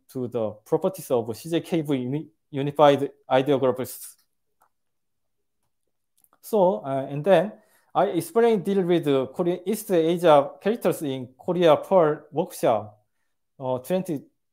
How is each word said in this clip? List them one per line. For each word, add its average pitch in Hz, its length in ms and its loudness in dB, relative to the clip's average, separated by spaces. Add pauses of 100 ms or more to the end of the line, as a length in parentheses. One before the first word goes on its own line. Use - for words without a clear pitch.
(120)
to 123 160 -8
the 110 220 -4 (160)
properties 165 440 -4
of 117 240 -2
C - 140 -16
J 165 140 -2
K 165 180 -4
V 147 160 -2
uni-, 131 320 -6 (220)
unified 143 600 2 (200)
ideographs. 131 840 -2 (2250)
So, 202 420 0
uh, 135 240 -4
and 143 160 -8
then 190 280 4 (420)
I 160 120 4
explained 208 580 0
deal 196 180 0
with 170 220 2
the 135 240 0
Korea, 180 360 -4
East 214 260 -6
Asia 165 600 4 (100)
characters 196 400 -2
in 131 380 -8
Korea 170 380 4
Pearl 151 440 2 (100)
workshop, 117 720 -4 (560)
uh, 127 200 -4
twenty, 185 420 -6 (320)